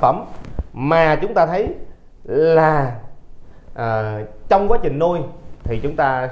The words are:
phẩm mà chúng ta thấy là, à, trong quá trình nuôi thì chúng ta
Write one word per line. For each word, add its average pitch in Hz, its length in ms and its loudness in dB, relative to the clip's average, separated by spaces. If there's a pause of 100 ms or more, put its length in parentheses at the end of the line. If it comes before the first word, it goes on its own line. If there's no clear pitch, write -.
phẩm 139 240 2 (480)
mà 156 420 4
chúng 190 180 -4
ta 180 120 4
thấy 202 300 -2 (480)
là, 156 720 2 (800)
à, 110 460 -4 (300)
trong 196 180 4
quá 214 140 6
trình 139 180 -2
nuôi 170 200 2 (440)
thì 117 160 -4
chúng 147 160 -4
ta 131 360 0